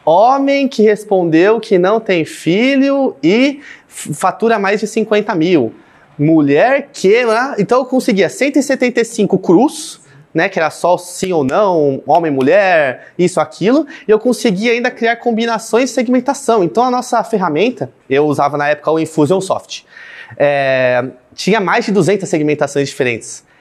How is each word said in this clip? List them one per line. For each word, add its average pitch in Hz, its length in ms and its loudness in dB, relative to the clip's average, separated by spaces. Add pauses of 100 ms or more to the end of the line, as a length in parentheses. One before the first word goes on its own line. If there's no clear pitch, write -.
Homem 269 640 2
que 226 140 0
respondeu 202 800 2
que 202 180 0
não 196 200 2
tem 180 280 -2
filho 269 960 0
e 254 400 2 (260)
f-, - 240 -12
fatura 214 460 0
mais 202 220 -2
de 220 60 -6
cinquenta 214 480 -2
mil. 156 380 2 (460)
Mulher 160 760 2
que, 220 320 2
né? 233 340 -2
Então, 220 200 2
eu 262 80 -2
conseguia 214 420 0
cento 285 300 0
e 269 40 2
setenta 254 380 -2
e 226 40 2
cinco 196 340 -2
cruz, 196 600 0 (360)
né, 165 120 0
que 190 120 -4
era 156 120 0
só 175 280 0
sim - 340 -6
ou 160 100 0
não, 151 640 0
homem, 160 240 2
mulher, 151 800 2 (100)
isso, 175 220 0
aquilo, 240 460 0 (200)
e - 40 0
eu 214 80 4
conseguia 233 540 0
ainda 240 180 -2
criar 233 260 -2
combinações 233 720 -2
de - 60 -10
segmentação. 247 680 0
Então 175 220 0
a 254 60 0
nossa 247 340 -2
ferramenta, 170 680 -2 (180)
eu 143 180 2
usava 143 320 0
na 147 100 -2
época 151 220 -2
o 160 100 0
Infusionsoft, 156 840 -2 (520)
é, 131 640 2 (320)
tinha 208 260 0
mais 196 260 0
de 220 60 -2
duzentas 196 360 0
segmentações 147 640 -2
diferentes. 120 520 -4 (180)